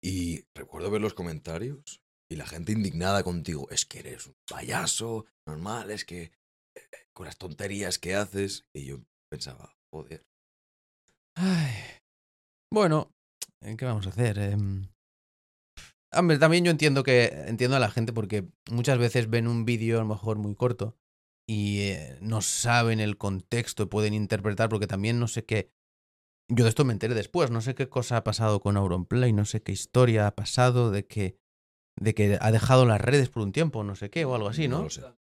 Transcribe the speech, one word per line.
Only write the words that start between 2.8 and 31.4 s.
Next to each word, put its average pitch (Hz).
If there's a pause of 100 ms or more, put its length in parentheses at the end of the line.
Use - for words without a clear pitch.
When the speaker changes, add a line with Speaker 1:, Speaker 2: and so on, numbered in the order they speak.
Speaker 1:
contigo. 82
"Es -
que -
eres -
un - (140)
payaso, 113 (220)
normal, 98
es 107
que, 87 (520)
eh, - (320)
con 90
las -
tonterías 95
que 90
haces". 98
Y 71
yo 65 (320)
pensaba, - (200)
"Joder". 78 (1080)
Speaker 2:
Ay. 170 (1000)
Bueno, 170 (640)
¿qué 131
vamos 110
a 95
hacer? 110
Em, 98 (1300)
hombre, 170
también 160
yo 175
entiendo 143
que, 123 (220)
entiendo 123
a -
la 110
gente 113
porque 104 (220)
muchas 123
veces 117
ven 117
un 117
vídeo 113
a 113
lo 110
mejor 107
muy 104
corto 113 (500)
y, 101
eh, 78
no 107
saben 117
el 104
contexto 101
y 95
pueden 107
interpretar, 107
porque 104
también 107
no 120
sé -
qué - (800)
yo 123
de 113
esto 143
me 120
enteré 110
después, 117
no 117
sé 123
qué 135
cosa 123
ha 110
pasado 107
con 101
Auronplay, 101
no 104
sé 107
qué -
historia 110
ha -
pasado 123
de 101
que, 95 (640)